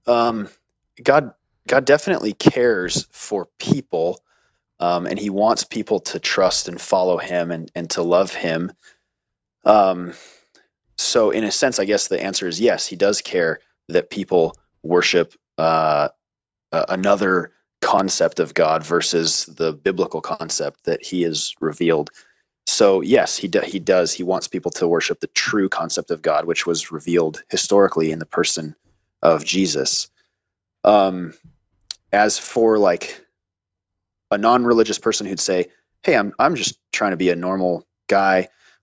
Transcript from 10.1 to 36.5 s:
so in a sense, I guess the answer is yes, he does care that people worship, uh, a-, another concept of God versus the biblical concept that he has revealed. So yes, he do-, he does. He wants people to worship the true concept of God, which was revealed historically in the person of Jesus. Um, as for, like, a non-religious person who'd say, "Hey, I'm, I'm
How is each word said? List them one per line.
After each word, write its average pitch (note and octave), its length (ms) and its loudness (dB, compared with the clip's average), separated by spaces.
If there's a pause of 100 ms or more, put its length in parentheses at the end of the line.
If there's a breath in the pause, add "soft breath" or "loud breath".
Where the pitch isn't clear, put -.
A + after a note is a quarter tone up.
so A2 340 2
in A2 140 0
a G#2 60 -4
sense, C3 280 0
I G#2 60 -2
guess G2+ 240 0
the - 140 -2
answer F#2+ 240 -6
is E2+ 140 -6
yes, A2 260 2
he F#2+ 100 -12
does G2 240 2
care E2 400 -2 (280)
that E2+ 220 -2
people F2+ 460 0 (260)
worship, E2+ 520 2 (240)
uh, D#2 500 2 (640)
a-, E2 160 -2
another F#2+ 640 0 (300)
concept F#2+ 580 0
of D#2 140 -4
God D#2+ 280 2
versus E2 640 -2
the E2 280 -4
biblical F2 500 -4
concept E2 640 -8
that E2 200 -4
he F2+ 180 -4
has D#2+ 380 -4
revealed. D#2+ 500 0 (560 soft breath)
So G2 340 4
yes, G#2 360 2
he G2+ 120 -8
do-, F2+ 120 0
he G2 180 -6
does. F2+ 340 2
He - 100 -8
wants F#2 260 -4
people F2 240 -8
to F2 160 -2
worship E2+ 320 -2
the - 80 -8
true - 400 -2
concept - 420 -6
of D#2+ 120 -6
God, D#2+ 240 0
which E2 200 -2
was E2 260 -4
revealed D#2+ 580 -2
historically F#2 640 2
in D#2+ 60 -6
the D#2+ 80 -10
person D#2+ 480 -4 (480)
of D#2+ 220 4
Jesus. D#2 640 -2 (760)
Um, F#2+ 500 2 (800)
as G#2 260 2
for, A2+ 400 2
like, F2+ 440 0 (1080)
a G#2 80 0
non-religious A2+ 600 4
person G#2+ 280 -2
who'd F#2+ 140 -6
say, F2+ 260 0 (360 soft breath)
"Hey, D#3+ 140 4
I'm, G2+ 220 0
I'm C3+ 160 2